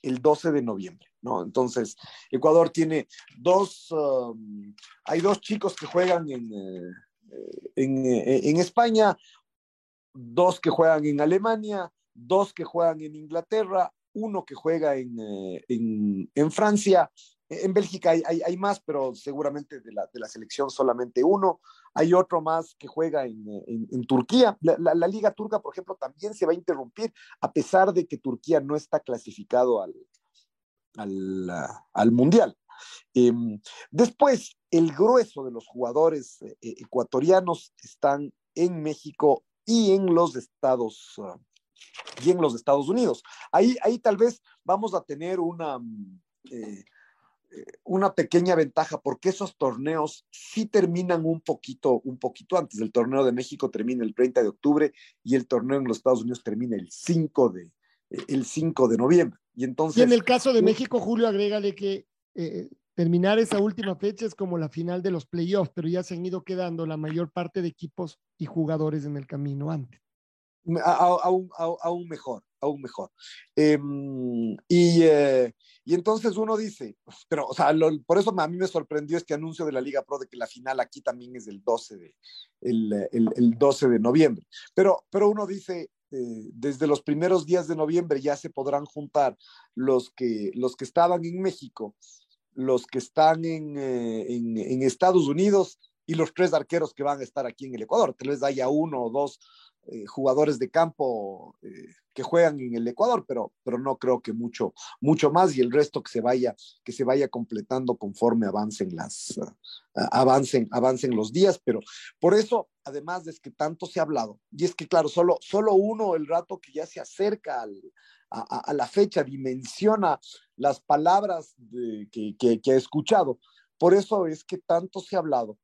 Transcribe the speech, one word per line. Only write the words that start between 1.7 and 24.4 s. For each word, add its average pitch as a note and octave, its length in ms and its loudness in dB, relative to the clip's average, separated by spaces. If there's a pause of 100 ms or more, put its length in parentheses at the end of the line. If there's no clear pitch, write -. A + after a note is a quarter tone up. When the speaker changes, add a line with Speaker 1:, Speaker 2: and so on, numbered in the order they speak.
Speaker 1:
Ecuador D#3+ 400 4
tiene D#3 380 -2 (320)
dos, F#3 520 0
um, A2+ 840 -4 (300)
hay D#3+ 160 -2
dos G3+ 200 2
chicos G#3 340 -4
que D3+ 120 -14
juegan F3 420 0
en, A#2+ 240 -10
eh, F#2 380 -12 (840)
en, C3+ 300 -2
eh, B2+ 440 2
en D3+ 80 2
España, A3 600 2 (960)
dos C3+ 460 0
que E3 100 0
juegan D#3+ 360 4
en C#3+ 140 0
Alemania, G3+ 720 0 (220)
dos F#3+ 400 0
que E3+ 100 -10
juegan E3 380 0
en D3+ 140 -14
Inglaterra, F3 760 -2 (220)
uno G#3 320 -6
que - 80 -18
juega D#3 440 0
en, B2 220 -8
eh, G2 480 -8
en, G#2+ 680 -2
en D3+ 160 2
Francia. G3+ 600 4 (400)
En F3+ 220 -4
Bélgica F3 380 0
hay, E3 160 4
hay, E3 180 -2
hay F3 120 -2
más, G3 220 -2
pero C3+ 360 -4
seguramente C#3+ 640 -8
de A2+ 120 -20
la, G#2 220 -8
de A#2+ 60 -14
la A2 80 -12
selección A2+ 420 -6
solamente B2 540 0
uno. F#3+ 380 2 (340)
Hay E3 180 4
otro F3+ 280 2
más D#3+ 360 -4
que C#3+ 100 -18
juega D3+ 380 -2
en, A2 180 -12 (220)
en, A2+ 240 -6
en B2 140 -6
Turquía. F#3 580 4